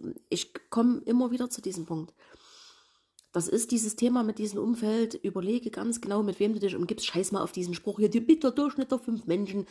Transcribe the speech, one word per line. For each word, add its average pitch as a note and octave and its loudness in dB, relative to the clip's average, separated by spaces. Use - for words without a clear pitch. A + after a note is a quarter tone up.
ich - -4
komm A#3 4
immer B3 4
wieder B3 -2
zu - -6
diesem F3 -6
Punkt. E3 -6
Das E3+ 0
ist A#3 0
dieses A3 0
Thema B3 2
mit G#3+ -2
diesem G3+ -4
Umfeld, A3+ 0
überlege G#3 -2
ganz A3+ -4
genau, G3+ 0
mit F#3+ -2
wem G#3 2
du G#3+ -2
dich G3 0
umgibst. F3+ -4
Scheiß F#3 -2
mal G3 0
auf - -4
diesen F3+ -4
Spruch G3+ -6
hier, G#3+ 6
die, A#3 6
der C4 4
Durchschnitt C#4+ -2
der C4 2
fünf A3+ -6
Menschen. F#3+ -2